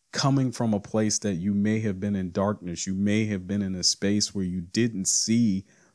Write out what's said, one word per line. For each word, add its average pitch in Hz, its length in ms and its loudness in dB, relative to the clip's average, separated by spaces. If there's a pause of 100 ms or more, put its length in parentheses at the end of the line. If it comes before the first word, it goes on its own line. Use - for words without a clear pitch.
(100)
coming 135 420 2
from 113 220 0
a 101 60 2
place 107 380 0
that 101 160 -2
you 92 200 0
may 107 260 2
have 101 200 -2
been 101 160 0
in 92 160 -4
darkness. 95 540 -2
You 95 80 -4
may 104 320 2
have 98 200 -4
been 101 160 -2
in 95 120 -2
a 90 80 -4
space 101 520 0
where 98 100 -2
you 90 160 -2
didn't 98 460 0
see 110 580 2 (300)